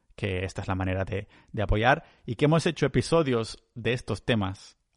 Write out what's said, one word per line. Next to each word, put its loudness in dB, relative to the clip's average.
que -4
esta -8
es -10
la 0
manera -2
de, -8
de -4
apoyar 2
y -6
que 2
hemos 4
hecho 0
episodios 0
de -2
estos -6
temas -2